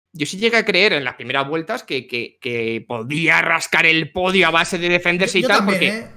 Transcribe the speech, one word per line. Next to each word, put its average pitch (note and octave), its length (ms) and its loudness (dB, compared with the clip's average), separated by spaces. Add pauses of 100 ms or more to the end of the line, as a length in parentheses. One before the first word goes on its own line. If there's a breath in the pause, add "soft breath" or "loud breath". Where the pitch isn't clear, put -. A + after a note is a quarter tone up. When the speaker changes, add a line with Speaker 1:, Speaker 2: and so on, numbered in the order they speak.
(140)
Speaker 1:
yo D3 140 -4
sí F#3 100 -8
llegué A3+ 200 2
a G#3+ 80 2
creer G3 280 2
en C#3+ 100 -2
las B2+ 120 -6
primeras C3+ 320 -4
vueltas E3 360 -6
que, C3 220 -6
que, A#2+ 340 -8
que A2+ 480 -4
podía D3+ 540 0
rascar E3 460 0
el D#3+ 240 2
podio F#3 360 2
a D#3+ 40 0
base E3+ 260 2
de E3+ 100 -2
defenderse F3 460 0
Speaker 2:
Yo, F#3+ 60 2
Speaker 1:
y - 20 2
Speaker 2:
yo - 60 2
Speaker 1:
tal, G3+ 100 2
Speaker 2:
también, G3 220 2
Speaker 1:
porque G#3 180 0
Speaker 2:
¿eh? A#3 200 -12